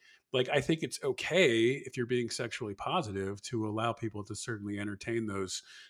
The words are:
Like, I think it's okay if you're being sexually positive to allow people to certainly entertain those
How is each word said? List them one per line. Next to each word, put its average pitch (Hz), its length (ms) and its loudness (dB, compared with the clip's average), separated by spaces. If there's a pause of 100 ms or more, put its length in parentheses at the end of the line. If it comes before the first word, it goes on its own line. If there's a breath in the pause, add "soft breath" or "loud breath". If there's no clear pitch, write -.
(320 soft breath)
Like, 131 180 2
I 147 100 4
think 156 220 0
it's - 200 -6
okay 135 840 4
if - 120 -10
you're 123 100 0
being 120 240 0
sexually 113 440 -4
positive 101 680 -2
to 110 240 -2
allow 110 260 0
people 107 320 -6
to 104 120 -8
certainly 101 420 -6
entertain 104 480 -4
those 98 360 -4 (280 loud breath)